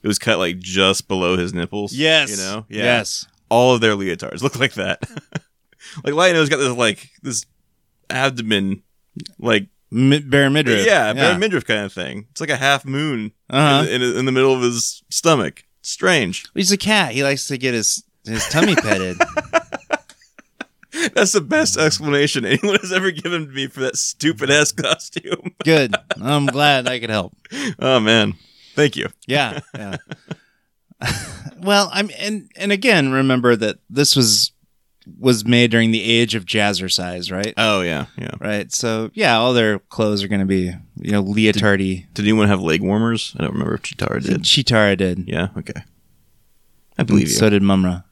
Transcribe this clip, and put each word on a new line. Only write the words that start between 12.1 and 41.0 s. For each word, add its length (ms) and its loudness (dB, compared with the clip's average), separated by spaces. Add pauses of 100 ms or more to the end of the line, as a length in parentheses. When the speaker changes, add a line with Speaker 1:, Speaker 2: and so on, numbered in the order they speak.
Speaker 1:
It's 120 -12
like 80 -6
a 60 0
half 280 0
moon 480 -4 (160)
Speaker 2:
Uh-huh. 400 4
Speaker 1:
in, 140 0
in, 160 0
in 80 -2
the 60 0
middle 220 4
of 60 0
his 480 -2
stomach. 560 0 (160)
Strange. 640 0 (100)
Speaker 2:
He's 180 0
a 40 2
cat. 360 0
He 100 -2
likes 260 -2
to 80 -4
get 160 -2
his, 300 -2 (240)
his 220 -6
tummy 260 2
petted. 420 -2 (960)
Speaker 1:
<laughs> 1000 -12
That's 180 2
the 80 2
best 380 -2
explanation 680 0
anyone 360 0
has 120 -8
ever 180 0
given 440 -6
me 140 -4
for 120 -16
that 160 -4
stupid 540 -4
ass 220 4
costume. 840 -6
<laughs> 60 -12
Speaker 2:
Good. 300 2 (260)
I'm 260 0
glad 400 2
I 140 -4
could 100 -8
help. 240 -2 (440)
Speaker 1:
Oh, 200 2
man. 360 2 (400)
Thank 220 2
you. 120 -6 (180)
Speaker 2:
Yeah. 340 -4 (140)
Yeah. 220 -10 (1040)
<laughs> 160 -4 (440)
Well, 320 2
I'm, 260 -2
and, 380 -8
and 160 -4
again, 380 4
remember 460 4
that 220 -2 (120)
this 240 2
was, 380 2 (640)
was 260 2
made 260 4
during 200 4
the 120 0
age 340 2
of 80 -6
jazzercise, 880 -2
right? 240 -4
Speaker 1:
Oh, 240 2
yeah. 260 -2 (100)
Yeah. 140 -10 (100)
Speaker 2:
Right. 320 -6
So, 420 -4
yeah, 240 2
all 160 2
their 260 2
clothes 420 -2
are 60 -8
gonna 180 0
be, 200 0 (340)